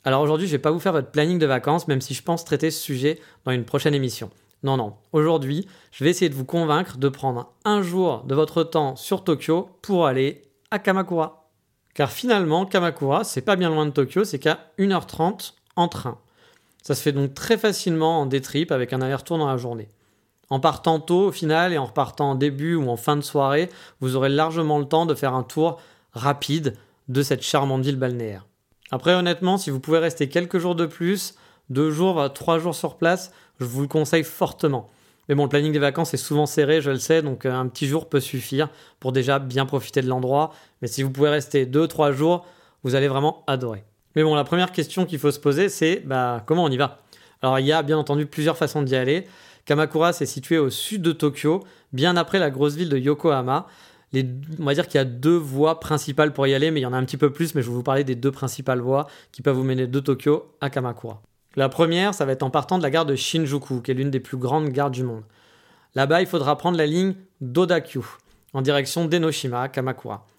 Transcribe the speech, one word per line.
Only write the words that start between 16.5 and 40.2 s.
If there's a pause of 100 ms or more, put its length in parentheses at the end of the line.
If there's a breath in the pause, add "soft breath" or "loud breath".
Ça
se
fait
donc
très
facilement
en
day
trip
avec
un
aller-retour
dans
la
journée. (600)
En
partant
tôt
au
final
et
en
repartant
en
début
ou
en
fin
de
soirée, (320 loud breath)
vous
aurez
largement
le
temps
de
faire
un
tour (320 loud breath)
rapide (320 loud breath)
de
cette
charmante
ville
balnéaire. (460)
Après,
honnêtement,
si
vous
pouvez
rester
quelques
jours
de
plus, (380 soft breath)
deux
jours,
voire
trois
jours
sur
place, (300 soft breath)
je
vous
le
conseille
fortement. (400 soft breath)
Mais
bon,
le
planning
des
vacances
est
souvent
serré,
je
le
sais,
donc,
euh,
un
petit
jour
peut
suffire (300 loud breath)
pour
déjà
bien
profiter
de
l'endroit. (300 loud breath)